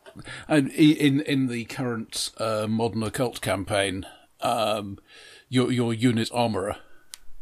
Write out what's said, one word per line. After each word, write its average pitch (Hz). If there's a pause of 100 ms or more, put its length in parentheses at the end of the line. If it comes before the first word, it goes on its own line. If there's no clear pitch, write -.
(480)
and 143
i-, -
in, 151
in 135
the 117
current, -
uh, 110
modern 113
occult 113
campaign, 98 (360)
um, 107 (500)
your, 123
your 120
unit 113
armourer 104 (640)